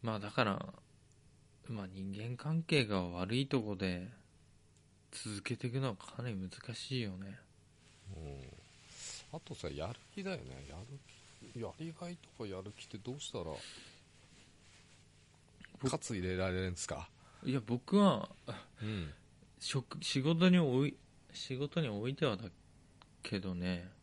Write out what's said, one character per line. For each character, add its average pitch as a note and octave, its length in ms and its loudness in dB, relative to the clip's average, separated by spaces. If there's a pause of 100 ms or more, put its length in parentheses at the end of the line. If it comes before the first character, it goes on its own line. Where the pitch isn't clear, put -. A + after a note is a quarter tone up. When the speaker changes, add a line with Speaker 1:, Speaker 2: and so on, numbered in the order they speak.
Speaker 1:
ま A2+ 120 0
あ G#2 40 -2
だ G2+ 100 -4
か B2 140 2
ら、 - 300 0 (920)
ま G#2+ 160 -4
あ F#2 40 -6
人 F#2+ 260 -6
間 A#2 240 -6
関 D#3+ 240 2
係 D3+ 240 6
が G2+ 160 4
悪 F2+ 360 0
い C3+ 100 2
と C3 140 4
こ G#2 140 -2
で F#2 360 0 (1000)
続 G#2 300 -6
け A#2+ 140 -2
て B2+ 120 -4
い A#2 40 0
く C3 80 0
の C3+ 100 2
は G3 60 -4
か - 260 -10
な B2 80 -2
り G#2+ 60 -2
難 F#2 160 -4 (240)
し - 240 -2
い - 20 0
よ G#2 160 -2
ね。 G2 220 -10 (760)
Speaker 2:
う D#2 40 -10
ん。 C#2+ 220 -8 (920)
あ D#3+ 80 -10
と - 160 -12
さ、 - 140 -4
や D2 180 -2
る A#2+ 120 -6 (140)
気 G3 100 -8
だ F#3+ 80 -2
よ F3+ 60 -4
ね。 - 320 -12
や D3 80 -12
る C3+ 220 -12 (540)
気、 B2 60 -8
や G#2+ 200 -4
り D#3+ 200 -8
が F3 100 -8
い F3 80 -8
と - 260 -12
か G#2+ 40 -4
や F#2+ 140 -4
る G2+ 160 -8
気 - 80 -14
っ - 20 -20
て A2 100 -10
ど A#2+ 160 -6
う C#3+ 60 -8
し - 120 -8
た - 80 -4
ら E2+ 60 -4 (2250)
Speaker 1:
僕 C3+ 80 2
Speaker 2:
喝 B2+ 260 -2
入 F2+ 120 2
れ F#2 80 2
ら F#2 140 4
れ F#2 140 2
る F#2 60 2
ん F2+ 40 -2
で - 40 -6
す - 100 -4
か？ - 220 -4 (340)
Speaker 1:
い B2+ 100 2
や、 C3+ 120 2
僕 B2 320 2
は、 F3+ 320 8 (540)
Speaker 2:
う - 20 -2
ん。 F2+ 280 -2 (460)
Speaker 1:
職-、 - 440 -2
仕 - 180 2
事 E3 280 8
に F3+ 100 10
お C#3 260 6
い-、 - 120 0 (360)
仕 - 220 -6
事 C#3+ 240 0
に D3+ 80 2
お G#2 220 0
い C#3 60 -2
て D#3 100 4
は A2 100 6
だ G2+ 140 -6 (720)
け G2+ 160 0
ど F#2 160 -2
ね。 F2+ 340 0 (140)